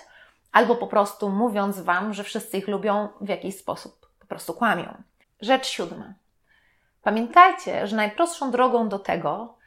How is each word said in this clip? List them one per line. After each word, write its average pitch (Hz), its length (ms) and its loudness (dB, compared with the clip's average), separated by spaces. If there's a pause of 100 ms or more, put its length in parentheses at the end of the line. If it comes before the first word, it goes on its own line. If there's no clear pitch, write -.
(520)
albo 233 240 6
po 220 120 -4
prostu 202 420 0
mówiąc 202 500 0
wam, 185 340 0
że 196 100 -8
wszyscy - 340 -6
ich 196 100 -4
lubią, 208 420 0 (120)
w 196 80 -6
jakiś 180 280 -6
sposób - 500 -10 (120)
po - 60 -20
prostu - 280 -8
kłamią. 190 500 -2 (380)
Rzecz 254 260 2
siódma. 175 460 -8 (920)
Pamiętajcie, 240 840 4
że 208 80 -4
najprostszą 247 560 -2
drogą 233 380 2
do 196 100 -4
tego, 180 680 -4